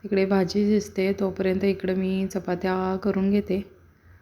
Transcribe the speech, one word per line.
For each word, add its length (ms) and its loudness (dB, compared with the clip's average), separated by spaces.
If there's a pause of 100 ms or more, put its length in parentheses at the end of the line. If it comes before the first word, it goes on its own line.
तिकडे 240 0
भाजी 380 2
शिजते 480 0
तोपर्यंत 520 0
इकडं 300 0
मी 320 0
चपात्या 720 -2
करून 340 0
घेते. 400 -2 (520)